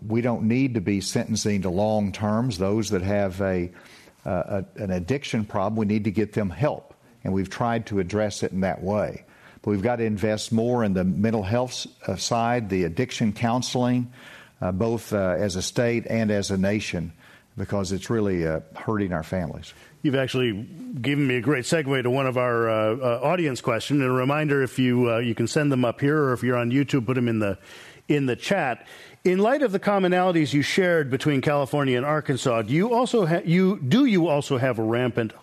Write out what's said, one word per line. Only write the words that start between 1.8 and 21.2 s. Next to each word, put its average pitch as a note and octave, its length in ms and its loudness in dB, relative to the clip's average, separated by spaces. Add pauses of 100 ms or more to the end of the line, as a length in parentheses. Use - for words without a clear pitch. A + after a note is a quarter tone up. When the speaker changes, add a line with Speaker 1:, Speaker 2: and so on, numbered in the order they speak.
Speaker 1:
terms G#2+ 480 -2
those G2+ 320 0
that F#2 100 0
have G2 400 0
a, F2+ 300 -2 (540)
uh, F#2+ 360 -2 (160)
a, A#2 60 -8
an F#2+ 80 -2
addiction A2 520 -2
problem. G#2+ 320 -2
We A2 120 0
need G#2+ 160 0
to A2 80 0
get G#2 220 0
them G2+ 180 0
help, A2 420 -2 (300)
and F#2+ 100 -2
we've F#2+ 160 0
tried A#2 380 -2
to G2+ 120 -2
address G2+ 440 -2
it - 80 -2
in F#2+ 100 -2
that F#2 220 -2
way. G2 420 -2 (380)
But G#2+ 80 -2
we've G2 100 0
got A#2+ 140 0
to A#2 80 -2
invest G#2+ 480 -2
more A#2 320 2
in G2 100 2
the F#2 100 0
mental G#2 400 0
health A#2+ 280 0
s-, - 160 -10 (180)
uh, F#2+ 100 -2
side, A#2 540 0
the F#2 140 2
addiction G#2 500 -2
counseling, B2 760 0 (500)
uh, F#2 100 -2
both, A2 420 -2
uh, F#2+ 260 2
as F#2+ 160 0
a F#2 60 -4
state A#2+ 480 0
and A2+ 220 0
as G2+ 200 0
a F#2+ 60 0
nation, F#2+ 560 -2 (440)
because G2 340 -4
it's F#2 180 -4
really, G2+ 360 0
uh, D#2+ 140 -2 (160)
hurting G2+ 380 -2
our D#2+ 100 -2
families. E2+ 500 -6 (280)
Speaker 2:
You've C3+ 140 0
actually B2+ 360 0 (500)
given C#3+ 260 0